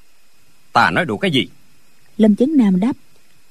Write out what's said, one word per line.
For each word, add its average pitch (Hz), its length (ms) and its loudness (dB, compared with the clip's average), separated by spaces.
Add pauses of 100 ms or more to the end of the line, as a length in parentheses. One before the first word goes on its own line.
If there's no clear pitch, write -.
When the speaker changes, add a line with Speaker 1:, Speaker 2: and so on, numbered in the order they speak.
(720)
Speaker 1:
"Ta 107 180 2
nói 151 140 -2
đùa 110 120 -6
cái 185 140 -4
gì?" 123 160 -2 (720)
Speaker 2:
Lâm 214 180 4
Chấn 294 220 0
Nam 190 220 2
đáp: 240 140 -2 (580)